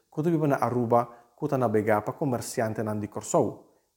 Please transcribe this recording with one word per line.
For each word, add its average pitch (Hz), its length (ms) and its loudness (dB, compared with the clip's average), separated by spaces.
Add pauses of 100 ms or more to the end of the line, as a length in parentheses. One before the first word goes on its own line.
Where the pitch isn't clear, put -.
que 156 120 -6
vive 156 260 2
na 135 80 2
Aruba, 120 840 0
que 151 100 -6
ta 139 100 0
navega 107 480 2
pa 127 80 -4
comerciante 117 680 -2
nan 107 180 -4
di 104 80 -8
Corsou. - 580 -2 (300)